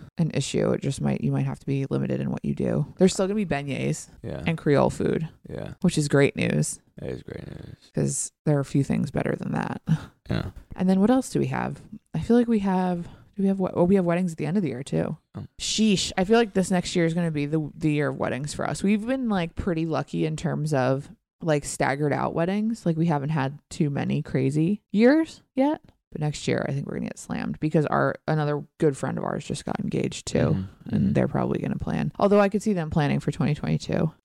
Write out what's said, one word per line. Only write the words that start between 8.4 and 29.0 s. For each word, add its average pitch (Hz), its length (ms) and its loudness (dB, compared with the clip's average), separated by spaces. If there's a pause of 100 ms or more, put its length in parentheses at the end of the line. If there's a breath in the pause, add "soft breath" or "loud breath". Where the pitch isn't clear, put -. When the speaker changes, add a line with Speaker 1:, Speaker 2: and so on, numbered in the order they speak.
Speaker 1:
there 151 100 4
are 139 40 2
a 139 40 -2
few 139 200 0
things - 260 0
better - 260 -2
than - 160 -6
that. - 300 -4 (480 loud breath)
Speaker 2:
Yeah. - 200 -2 (240)
Speaker 1:
And 185 140 0
then 190 120 6
what 214 100 6
else 262 180 2
do - 120 0
we 135 80 2
have? 127 340 -4 (320)
I 160 60 -2
feel 233 160 2
like 240 120 4
we 226 120 2
have, 185 440 0 (320 loud breath)
do 196 60 -2
we 196 60 4
have, 196 120 0
we-, 185 140 0
oh, 175 100 4
we 185 100 6
have 190 100 4
weddings 170 280 2
at 160 60 -12
the 151 80 -4
end 165 100 -2
of 208 80 2
the 143 60 -2
year 123 120 -8
too. 160 340 -2 (200)
Speaker 2:
Oh. 101 80 -10 (160)
Speaker 1:
Sheesh. 214 580 2
I 190 60 2
feel 226 140 6
like 233 160 2
this 185 180 2
next 180 240 0
year 170 100 4
is 165 80 0
gonna 170 160 0
be 147 160 -2
the, 151 300 -2
the 156 160 2
year 147 160 2
of 135 100 -4
weddings - 340 -4
for - 160 -4
us. - 140 -4
We've 208 240 2
been, 262 220 -2
like, 180 260 -2
pretty 165 320 -2
lucky 160 400 -2
in 160 80 -4
terms 147 400 -2
of, 135 340 2 (320)
like, 151 240 2
staggered 139 480 0
out 135 220 0
weddings. 208 500 -2
Like, 165 120 2
we 165 100 2
haven't 143 240 0
had 143 300 -2 (100)
too 147 200 0
many 139 320 0
crazy 151 600 0 (100)
years 269 500 4 (120)
yet. 285 260 2 (300)
But - 100 -10
next 151 280 -4
year, 120 200 0
I - 40 -4
think 139 140 -4
we're - 100 -8
gonna 58 140 -4
get - 80 -12
slammed - 420 -6
because 156 260 2
our, 139 300 2 (100)
another 147 380 0 (140)
good 143 180 4
friend - 220 -4